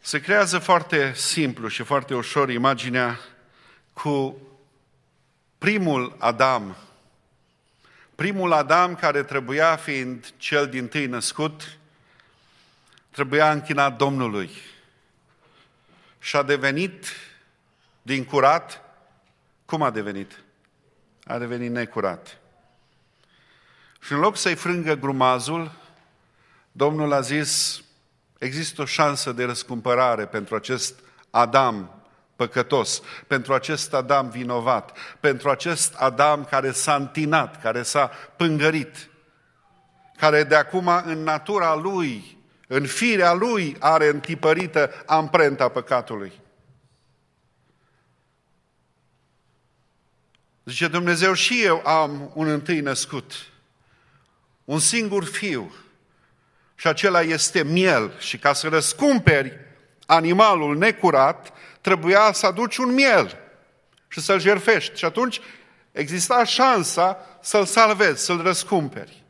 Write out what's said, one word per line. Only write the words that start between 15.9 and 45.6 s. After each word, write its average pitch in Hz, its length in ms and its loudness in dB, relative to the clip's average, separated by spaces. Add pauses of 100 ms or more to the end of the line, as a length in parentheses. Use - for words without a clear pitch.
Și - 180 -6
a 143 60 2
devenit 143 640 -4 (960)
din 131 220 -4
curat, 143 580 2 (840)
cum 156 180 -4
a 131 80 0
devenit? 101 420 -8 (920)
A 120 140 -8
devenit 120 320 -8
necurat. 107 680 -6 (1600)
Și - 120 -10
în 143 60 -2
loc 202 180 2
să-i 175 180 -2
frângă 170 400 -4
grumazul, 135 800 -2 (1000)
Domnul 147 400 0
a 139 80 2
zis, 143 640 -4 (560)
„Există 147 440 -8
o - 20 -4
șansă 143 480 0
de 123 120 -4
răscumpărare 120 840 -2
pentru 104 280 -8
acest 117 400 -6 (360)
Adam 117 720 2 (340)
păcătos, 123 640 -2 (240)
pentru 135 280 -2
acest 143 400 -4
Adam 139 340 0
vinovat, 120 680 -4 (240)
pentru 139 300 0
acest 156 440 -2
Adam 143 500 2
care 135 260 -2
s-a 147 240 0
întinat, 147 640 -2
care 117 220 -4
s-a 139 240 0 (300)
pângărit, 156 720 -2 (1080)
care 151 260 4
de 147 120 2
acum 180 340 2 (160)
în 160 180 -8
natura 160 520 0
lui, 160 640 -6 (280)
în 139 200 -2
firea 190 460 2
lui 185 460 -2
are 151 300 4
întipărită 156 840 0 (160)
amprenta 147 640 2